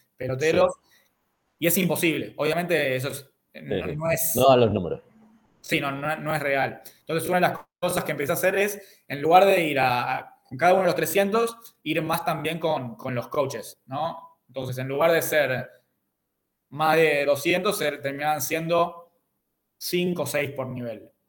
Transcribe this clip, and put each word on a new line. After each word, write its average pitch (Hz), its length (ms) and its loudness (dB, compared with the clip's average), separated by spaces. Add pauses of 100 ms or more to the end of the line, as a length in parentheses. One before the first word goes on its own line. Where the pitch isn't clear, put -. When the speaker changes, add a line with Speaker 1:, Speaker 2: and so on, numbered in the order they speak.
(160)
Speaker 1:
peloteros. 156 580 0
Speaker 2:
Sí. - 160 -20 (720)
Speaker 1:
Y 151 80 0
es 170 100 2
imposible. 165 600 0
Obviamente, 151 580 0
eso 131 140 -4
es, - 200 -12 (240)
no, 98 320 -6
Speaker 2:
Sí, - 60 -6
sí. - 40 -8
Speaker 1:
no - 160 -4
es - 240 -2
Speaker 2:
No 127 140 6
dan 127 100 8
los 113 120 4
números. 87 300 -2 (600)
Speaker 1:
Sí, 160 180 -2
no, 139 120 -4
no, 143 260 -4
no 151 180 -4
es 147 60 -4
real. 139 400 -2 (180)
Entonces, 160 300 -4
una 180 100 2
de 175 80 4
las - 120 -6 (200)
cosas 180 240 -2
que - 80 -4
empecé 143 200 -2
a 170 40 0
hacer 185 200 2
es, 202 520 -4
en 139 140 -6
lugar 175 240 8
de 190 180 6
ir 143 160 0
a, 131 380 2
a, - 180 -14 (120)
con 131 100 -12
cada 175 160 6
uno 185 100 4
de 175 40 2
los 165 80 2
trescientos, 196 600 0 (260)
ir 156 180 -2
más 160 220 -2
también 156 360 -4
con, 151 360 -4
con 127 200 -8
los 120 140 -6
coaches, 131 560 -4
¿no? 147 640 -8
Entonces, 127 300 -8
en 131 100 -6
lugar 151 240 4
de 165 100 4
ser 139 480 0 (1000)
más 156 280 2
de 147 280 4
doscientos, 170 520 0
se, 147 160 -2
terminaban 143 480 -4
siendo 165 680 -2 (680)
cinco 175 460 -2
o - 40 -6
seis 143 240 -4
por 131 160 -8
nivel. 120 420 -10 (200)